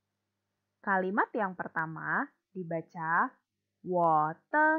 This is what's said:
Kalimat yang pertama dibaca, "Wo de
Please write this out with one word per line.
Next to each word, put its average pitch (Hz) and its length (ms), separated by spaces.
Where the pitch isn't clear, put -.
Kalimat 196 560
yang 190 240
pertama 160 640
dibaca, 170 800
"Wo 165 480
de 302 360